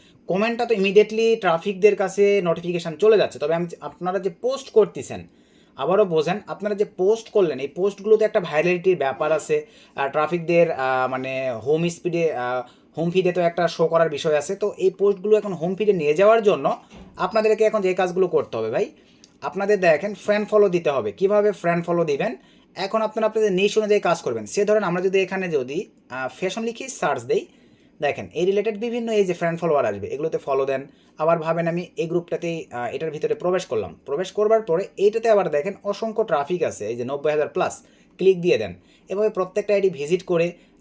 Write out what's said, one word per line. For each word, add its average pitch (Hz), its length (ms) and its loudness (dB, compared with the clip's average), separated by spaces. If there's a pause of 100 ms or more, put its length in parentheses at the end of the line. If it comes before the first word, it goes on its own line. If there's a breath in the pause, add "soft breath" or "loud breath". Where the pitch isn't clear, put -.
(260 soft breath)
কমেন্টটা 226 400 -2
তো 233 80 0
ইমিডিয়েটলি 214 640 2
ট্রাফিকদের 190 600 2
কাছে 202 460 2
নোটিফিকেশন 170 540 -4
চলে 208 220 6
যাচ্ছে, 143 200 0
তবে 151 160 -2
আমি, 170 120 -4 (140)
আপনারা 180 380 -6
যে 190 120 -4
পোস্ট 254 400 -6
করতেছেন, 127 580 0 (480 soft breath)
আবারও 180 280 4
বোঝেন, 170 420 0
আপনারা 202 280 -6
যে 202 100 0
পোস্ট 214 460 0
করলেন 160 300 2
এই 139 80 -6
পোস্টগুলোতে 202 560 2
একটা 208 160 2
ভাইরালিটির 175 560 2
ব্যাপার 139 360 0
আছে। 151 340 -2 (300 loud breath)
আহ, 139 120 -2
ট্রাফিকদের, 165 640 2
আহ, 131 360 0
মানে 131 440 -4
হোম 147 360 0
স্পিডে, 170 460 -2
আহ, 123 280 -2 (340 loud breath)
হোম 165 140 -2
ফিডে 180 220 2
তো 175 80 -2
একটা 170 280 2
শো 165 180 0
করার 165 220 4
বিষয় 151 300 0
আছে। 190 180 -4
তো 202 200 -4
এই 185 140 2
পোস্টগুলো 196 460 2
এখন 208 160 0
হোম 170 220 -4
ফিডে 202 180 2
নিয়ে 151 220 2
যাওয়ার 214 280 6
জন্য 185 380 2 (360 loud breath)
আপনাদেরকে 214 480 2
এখন 214 160 2
যে 185 140 0
কাজগুলো 185 340 0
করতে 147 280 0
হবে 113 140 -4
ভাই, 160 200 -2 (500 soft breath)
আপনাদের 196 400 -2
দেখেন 180 340 2
ফ্রেন্ড 208 340 -2
ফলো 208 200 4
দিতে 170 220 0
হবে। 117 220 -2
কিভাবে 208 400 2
ফ্রেন্ড 170 320 -2
ফলো 170 200 0
দিবেন? 160 320 -2 (380 soft breath)
এখন 196 280 -2
আপনারা 220 240 -2
আপনাদের 214 260 2
নিশ 196 260 2
অনুযায়ী 208 220 4
কাজ 175 220 0
করবেন। 113 240 -4
সে 202 180 0
ধরেন 214 180 2
আমরা 175 200 -2
যদি 190 200 2
এখানে 190 260 -4
যদি, 147 420 -4 (200)
আহ, 131 180 -6
ফ্যাশন 190 340 -6
লিখি 233 260 -8
সার্চ 147 340 -4
দেই, 147 240 -2 (540 soft breath)
দেখেন 127 340 -4
এই 160 100 -2
রিলেটেড 202 340 0
বিভিন্ন 233 340 -6
এই 208 120 2
যে 180 100 -2
ফ্রেন্ড 165 260 -4
ফলোয়ার 147 260 2
আসবে, 101 200 -4
এগুলোতে 156 320 -4
ফলো 139 260 -2
দেন। 135 220 -4 (320 soft breath)
আবার 165 200 2
ভাবেন 165 300 -2
আমি 175 180 -4 (100)
এই 160 100 -2
গ্রুপটাতেই, 165 640 -4
আহ, 120 240 -8
এটার 160 160 -6
ভিতরে 151 240 -4
প্রবেশ 180 320 -2
করলাম, 98 400 -6
প্রবেশ 156 260 -6
করবার 214 300 2
পরে 185 340 -2
এইটাতে 214 340 2
আবার 190 200 4
দেখেন 151 240 -2 (100)
অসংখ্য 214 380 -4
ট্রাফিক 170 400 -2
আছে, - 240 -4
এই 120 100 -4
যে 120 80 -4
নব্বই 139 260 -2
হাজার 151 240 0
plus, - 180 0 (440 soft breath)
ক্লিক 185 240 4
দিয়ে 165 180 2
দেন। 95 160 -6 (340 soft breath)
এভাবে 208 220 0
প্রত্যেকটা 202 440 -2
আইডি 196 160 2
ভিজিট 156 320 -4
করে, 175 300 0 (280 soft breath)